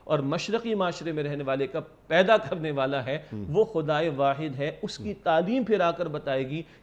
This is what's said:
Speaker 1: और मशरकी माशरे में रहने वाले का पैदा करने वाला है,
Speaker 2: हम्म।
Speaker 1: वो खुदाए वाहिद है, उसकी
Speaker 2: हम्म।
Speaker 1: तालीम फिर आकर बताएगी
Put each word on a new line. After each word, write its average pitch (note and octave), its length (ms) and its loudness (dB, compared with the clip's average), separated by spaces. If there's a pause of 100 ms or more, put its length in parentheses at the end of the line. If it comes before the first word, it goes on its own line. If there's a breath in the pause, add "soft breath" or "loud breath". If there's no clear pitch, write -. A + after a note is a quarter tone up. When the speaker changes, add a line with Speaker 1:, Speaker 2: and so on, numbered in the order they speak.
Speaker 1:
और D3+ 140 2
मशरकी G#3 540 -2
माशरे E3+ 360 -2
में D#3 120 -4
रहने C#3+ 200 -4
वाले C3+ 240 0
का D#3 120 -6
पैदा F#3+ 580 4
करने E3 340 -4
वाला C#3 300 0
है, C3 300 -6
Speaker 2:
हम्म। G#2+ 220 -6
Speaker 1:
वो G#3+ 120 4
खुदाए D#3+ 440 0
वाहिद C#3 440 0
है, C#3+ 300 -6
उसकी G3 200 -10
Speaker 2:
हम्म। - 220 -8
Speaker 1:
तालीम F3 380 2
फिर G3+ 180 2
आकर E3+ 260 0
बताएगी C#3+ 580 -4 (180 loud breath)